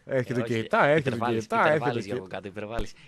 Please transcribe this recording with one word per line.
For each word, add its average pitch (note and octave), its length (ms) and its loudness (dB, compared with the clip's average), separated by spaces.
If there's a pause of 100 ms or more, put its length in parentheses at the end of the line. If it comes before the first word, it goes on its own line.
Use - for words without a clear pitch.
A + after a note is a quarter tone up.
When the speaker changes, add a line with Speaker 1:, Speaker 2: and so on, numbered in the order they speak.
Speaker 1:
Έρχεται B2+ 340 -2
Speaker 2:
Ε, - 20 0
Speaker 1:
και A#2 100 -2
η A#2 40 0
Speaker 2:
όχι, A2+ 80 -2
Speaker 1:
ετά, A3+ 200 4
έρχεται D3 180 4
και C3 60 0
η A#2+ 80 -2
Speaker 2:
υπερβάλλεις, A2+ 280 -2
Speaker 1:
ετά, A3+ 120 -4
έρχεται E3 200 4
Speaker 2:
υπερβάλλεις, A#2+ 280 -2
Speaker 1:
και G2 60 -10
Speaker 2:
Γιώργο, B2 160 -6
κάτι, F#2+ 220 -10
υπερβάλλεις. G#2 440 -6 (160)